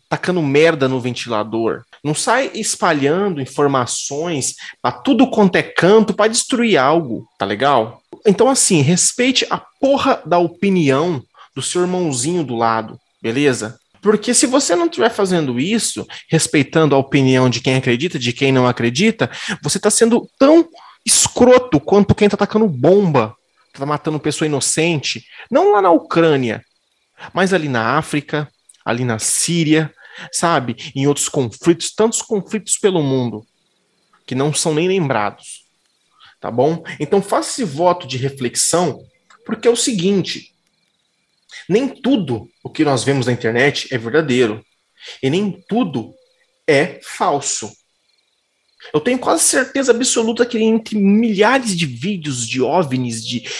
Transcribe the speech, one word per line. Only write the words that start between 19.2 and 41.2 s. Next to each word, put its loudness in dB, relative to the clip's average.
você -4
tá 0
sendo 2
tão 4
escroto 4
quanto 2
quem 2
tá 2
atacando 0
bomba, 2
tá -10
matando -4
pessoa -2
inocente, -2
não 4
lá 4
na 4
Ucrânia, 0
mas 0
ali 0
na 0
África, -4
ali -2
na -2
Síria, 0
sabe? 0
Em 0
outros 0
conflitos, -2
tantos 0
conflitos -6
pelo 0
mundo, -2
que -8
não 0
são -2
nem 0
lembrados, -2
tá -8
bom? -2
Então 0
faça -4
esse -6
voto 0
de -10
reflexão, -2
porque -2
é 6
o 2
seguinte, -2